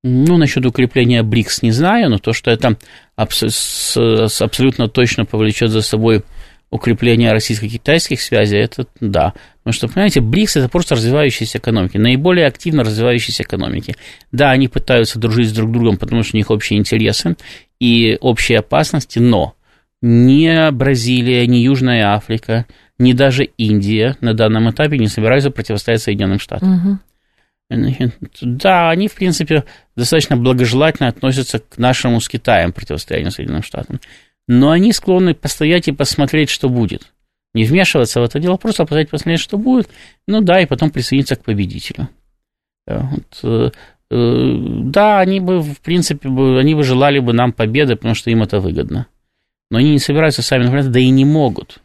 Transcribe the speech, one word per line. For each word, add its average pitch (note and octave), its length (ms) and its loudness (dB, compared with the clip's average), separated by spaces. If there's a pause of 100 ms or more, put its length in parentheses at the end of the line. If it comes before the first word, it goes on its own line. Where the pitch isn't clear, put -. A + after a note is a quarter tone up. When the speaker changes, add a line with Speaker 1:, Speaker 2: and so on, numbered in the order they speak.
Speaker 1:
Ну, C3+ 340 2
насчет C3 280 0
укрепления B2 560 0
брикс A2 400 -2
не A2+ 100 2
знаю, F3 380 2
но A2 80 0
то, A2+ 160 -4
что - 180 -4
это A#2 260 0 (380)
абс-, - 340 -4
с-, A2+ 800 0
с-, - 120 -4
абсолютно B2+ 460 0
точно A#2+ 380 0
повлечет A2 440 -2
за A2 120 0
собой A2 420 0 (460)
укрепление A#2 640 0
российско-китайских A2 920 -2
связей, G#2 360 0
это A2+ 280 -2 (140)
да. G2 340 0 (300)
Потому A#2+ 100 -4
что, - 140 -4
понимаете, F3+ 340 0
брикс — D#3+ 360 0
это B2+ 120 0
просто E3+ 260 -2
развивающиеся A#2+ 600 -2
экономики, G2+ 400 -2
наиболее D3 480 2
активно D3 380 -2
развивающиеся A2+ 600 -2
экономики. - 520 -6 (360)
Да, C3+ 200 2
они C3 160 4
пытаются A#2+ 520 0
дружить A2+ 300 0
с G#2+ 40 -6
друг A2+ 180 -2
другом, A2+ 260 2
потому A2+ 260 -2
что - 120 -6
у G#2+ 40 2
них G#2 120 -2
общие G#2+ 280 -2
интересы A2 560 -2 (440)
и A#2 420 2
общие A#2 380 0
опасности, C#3 600 -2
но A#2 360 2 (460)
ни C#3+ 680 4
Бразилия, B2 760 0
ни B2 100 4
Южная A#2+ 560 2
Африка, A2+ 520 -4 (340)
ни B2 140 4
даже C3 320 2 (120)
Индия G#2+ 640 0
на A#2 120 0
данном A2 360 2
этапе D3 280 0
не A2 100 2
собираются B2+ 440 0
противостоять A2+ 500 -4
Соединенным G2+ 380 -2
Штатам. - 300 -4
Speaker 2:
Мгм. F#3+ 300 0 (680)
Speaker 1:
Значит, A#2+ 440 -2 (280)
да, E3 480 0
они, F#3 180 0
в - 60 -6
принципе, D#3+ 520 -2 (300)
достаточно C#3 420 0
благожелательно B2+ 720 0
относятся C3 500 -4
к - 180 -14
нашему A#2+ 440 0
с - 80 -10
Китаем F#2+ 420 0
противостоянию D#2 600 -6
Соединенным - 320 -6
Штатам. - 360 -10 (480)
Но C3 240 4
они G3 220 4
склонны F3+ 400 0
постоять D#3+ 560 -2
и - 20 -2
посмотреть, C#3+ 580 0
что - 200 -4
будет. A#2+ 420 -4 (420)
Не A2 120 0
вмешиваться C#3+ 560 2
в - 20 2
это C3 160 -4
дело, F3+ 160 0
просто F#3+ 300 -2
постоять, D3+ 240 -2
посмотреть, E3 320 -2
что - 160 -6
будет. B3 320 0 (380)
Ну G#3+ 140 0
да, F#3 200 4
и E3 40 2
потом C#3+ 240 -2
присоединиться C3+ 460 -2
к - 80 -20
победителю. - 640 -6 (800)
Э, - 140 -6
вот, - 420 -8
э, A#2+ 280 0 (400)
э, B2 420 0 (300)
да, G3+ 360 2
они F#3+ 220 0
бы, F3+ 200 0
в D3 200 -8
принципе, D#3+ 480 -2
бы, C3 300 2
они D3+ 160 2
бы D3+ 80 2
желали C3+ 360 2
бы A#2+ 140 0
нам A#2+ 180 2
победы, A#2 440 0
потому A2 200 -4
что - 160 -4
им A2+ 120 2
это G#2 160 -2
выгодно. E2 480 -4 (640)
Но A2+ 100 0
они D3 120 4
не C#3+ 80 4
собираются D3 420 0
сами B2 220 0
напрягаться, C3+ 280 0
да B2 80 2
и B2+ 100 4
не C3+ 160 4
могут. D3 600 -2